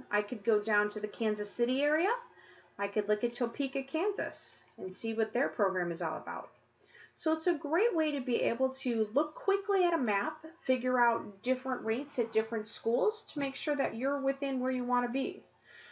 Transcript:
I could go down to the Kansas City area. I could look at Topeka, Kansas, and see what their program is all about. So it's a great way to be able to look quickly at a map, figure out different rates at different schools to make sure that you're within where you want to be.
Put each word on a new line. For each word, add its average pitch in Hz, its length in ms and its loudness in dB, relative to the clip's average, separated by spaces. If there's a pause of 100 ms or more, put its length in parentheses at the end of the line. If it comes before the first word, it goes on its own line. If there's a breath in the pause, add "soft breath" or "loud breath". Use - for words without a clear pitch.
I 208 140 2
could 208 220 -8
go 214 160 4
down 208 300 2
to 214 100 -6
the 214 80 -2
Kansas 214 420 -2
City 254 320 2
area. 320 300 4 (640 loud breath)
I 202 80 -2
could 202 220 0
look 208 160 2
at 233 100 0
Topeka, 262 480 -2
Kansas, - 800 -4 (160)
and - 140 -6
see 226 220 -4
what 220 180 0
their 277 160 2
program 180 420 0
is 170 100 -4
all 165 160 -2
about. 170 320 -8 (640 loud breath)
So 311 200 0
it's 320 120 -4
a 349 60 4
great 339 420 0
way 311 180 2
to 277 100 -2
be 240 140 0
able 240 340 2
to 226 420 0
look 311 220 2
quickly 392 500 2
at 349 80 4
a 330 60 4
map, 233 480 -2 (140)
figure 254 380 0
out 226 440 2
different 247 420 -2
rates 240 340 -2
at 220 140 0
different 220 340 0
schools 277 680 0
to 294 40 -6
make 277 160 -2
sure 294 220 -2
that 262 180 0
you're 269 240 0
within 269 420 0
where 254 100 0
you 254 120 0
want 247 220 2
to 226 80 -2
be. 262 300 -4 (500 loud breath)